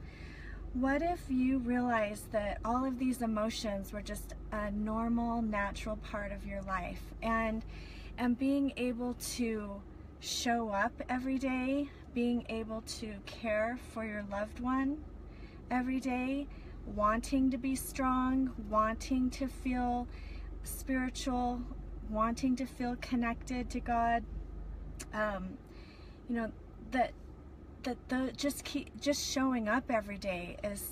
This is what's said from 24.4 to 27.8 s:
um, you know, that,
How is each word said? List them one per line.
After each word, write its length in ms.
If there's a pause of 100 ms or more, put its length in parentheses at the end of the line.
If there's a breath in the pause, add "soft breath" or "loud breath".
um, 460 (720 loud breath)
you 60
know, 160 (400)
that, 220 (680)